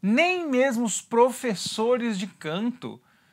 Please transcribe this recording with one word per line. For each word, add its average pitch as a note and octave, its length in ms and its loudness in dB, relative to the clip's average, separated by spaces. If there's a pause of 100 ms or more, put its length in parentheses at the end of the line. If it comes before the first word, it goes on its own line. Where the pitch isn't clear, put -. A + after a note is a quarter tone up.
nem E4 480 2
mesmo B3+ 340 2
os G#3 160 -2
professores A#3 1160 0
de G3 80 -6
canto F#3+ 760 -6 (340)